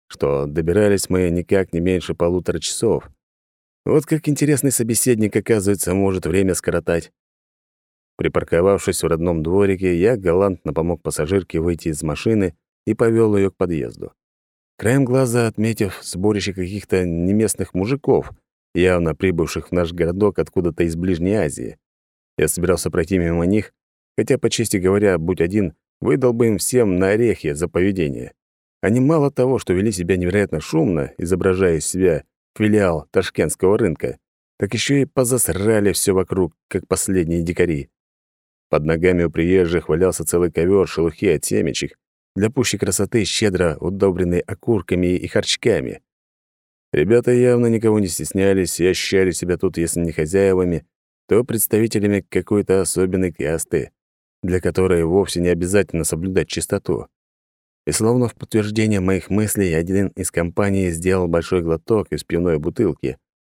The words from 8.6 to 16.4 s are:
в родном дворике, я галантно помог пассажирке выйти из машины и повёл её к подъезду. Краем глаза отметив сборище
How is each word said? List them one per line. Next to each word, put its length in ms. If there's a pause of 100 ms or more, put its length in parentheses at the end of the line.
в 40
родном 360
дворике, 540
я 200
галантно 580
помог 280
пассажирке 580
выйти 280
из 140
машины 520 (320)
и 60
повёл 440
её 140
к 60
подъезду. 560 (640)
Краем 300
глаза 400
отметив 560
сборище 500